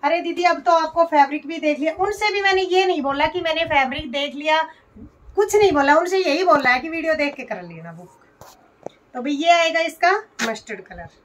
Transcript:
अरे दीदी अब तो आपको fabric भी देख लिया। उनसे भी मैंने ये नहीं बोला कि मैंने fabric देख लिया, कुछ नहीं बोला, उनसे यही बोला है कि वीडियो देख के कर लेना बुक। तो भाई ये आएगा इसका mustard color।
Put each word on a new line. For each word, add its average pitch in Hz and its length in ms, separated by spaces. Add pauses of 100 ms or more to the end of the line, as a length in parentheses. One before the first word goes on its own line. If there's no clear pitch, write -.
अरे 330 180
दीदी 349 220
अब 339 180
तो 359 100
आपको 330 340
fabric 294 420
भी 330 100
देख 294 220
लिया। 311 160
उनसे 403 380
भी 403 80
मैंने 392 200
ये 370 240
नहीं 339 160
बोला 277 260
कि 330 140
मैंने 330 240
fabric 285 460
देख 285 240
लिया, 311 260 (760)
कुछ 403 200
नहीं 415 160
बोला, 285 240
उनसे 349 220
यही 339 260
बोला 294 260
है 254 100
कि 320 100
वीडियो 320 260
देख 285 200
के 262 80
कर 208 180
लेना 170 300
बुक। - 280 (920)
तो 254 80
भाई 285 120
ये 320 180
आएगा 330 300
इसका 330 300 (320)
mustard 220 380
color। 175 260 (180)